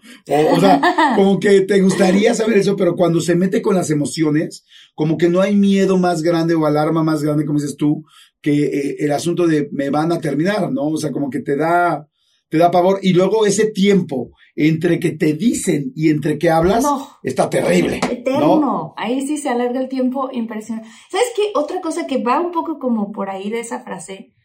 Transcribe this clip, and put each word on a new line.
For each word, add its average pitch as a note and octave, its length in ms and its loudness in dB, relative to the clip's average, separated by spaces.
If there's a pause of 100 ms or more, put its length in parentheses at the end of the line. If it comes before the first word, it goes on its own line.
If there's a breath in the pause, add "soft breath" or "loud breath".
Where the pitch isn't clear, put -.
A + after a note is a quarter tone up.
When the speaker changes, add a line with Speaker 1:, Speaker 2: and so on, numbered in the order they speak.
(280 loud breath)
Speaker 1:
O, D3+ 280 4
o - 40 2
sea, F#3+ 200 6
Speaker 2:
<laughs> D4+ 360 2
Speaker 1:
como G3 240 4
que G3 220 4
te G3 180 2
gustaría F#3+ 540 4
saber A3 240 2
eso, F3+ 180 2
pero F3 180 2
cuando E3+ 260 2
se E3+ 140 0
mete F#3 260 0
con G#3 140 0
las D#3+ 160 0
emociones, D3+ 720 -2 (300 soft breath)
como D#3 240 -2
que E3+ 100 2
no F3+ 120 2
hay G3+ 160 2
miedo G3 420 4
más F3 240 0
grande E3 320 0
o D#3 100 2
alarma D3+ 380 0
más D#3 200 0
grande, D3+ 220 0
como D3 140 -2
dices C#3+ 180 -6
tú, D3+ 280 -2 (360 soft breath)
que, D3 260 0
eh, C#3+ 340 -4
el D3 120 -2
asunto E3+ 340 -2
de D3+ 260 0
"me C#3 180 -4
van D#3+ 220 0
a E3 80 -4
terminar", D#3+ 520 -2
¿no? C3+ 160 -2
O D#3 80 -2
sea, D3 140 -4
como C#3+ 180 -4
que C3 120 -6
te C#3 160 -4
da, E3 520 0 (400)
te D#3 100 -2
da E3+ 120 6
pavor. F#3 320 2
Y F#3+ 120 2
luego F#3+ 320 2
ese G#3 260 2
tiempo E3 580 0 (240 soft breath)
entre D#3+ 460 0
que D#3 120 -2
te D3+ 200 0
dicen D#3 640 -2
y D#3 140 2
entre D3+ 280 -2
que E3 120 0
hablas, F3+ 340 2
Speaker 2:
No. C#4 240 -2 (140)
Speaker 1:
está - 280 -2
terrible, F3 540 0
¿no? - 80 -2
Speaker 2:
Eterno. C4 840 0
Ahí B3+ 300 -4
sí D4 120 -4
se C#4+ 100 -6
alarga B3 320 -2
el C4 80 -6
tiempo C4 440 -2
impresionante. A3+ 560 -8 (220 loud breath)
¿Sabes G4+ 240 0
qué? G#4 80 -2 (120)
Otra F4+ 260 -4
cosa E4 260 -6
que B3 160 -2
va B3 180 0
un F4 120 -4
poco D#4+ 260 -4
como A3 320 -2
por G3 200 -8
ahí G3 200 -8
de A#3 100 -6
esa A#3 200 -10
frase, G3 540 -16 (100)